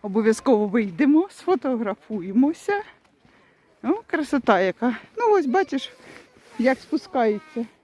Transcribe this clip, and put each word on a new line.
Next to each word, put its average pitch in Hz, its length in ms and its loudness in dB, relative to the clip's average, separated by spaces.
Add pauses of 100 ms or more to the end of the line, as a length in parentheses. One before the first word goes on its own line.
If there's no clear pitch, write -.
обов'язково 214 640 0
вийдемо, 247 640 2
сфотографуємося. 240 1500 -2 (1000)
О, 359 240 -2
красота 262 540 0
яка. 208 360 -2 (200)
Ну 440 160 2
ось 359 140 2
бачиш, 285 460 -2 (680)
як 247 200 0
спускаються 226 880 -4 (180)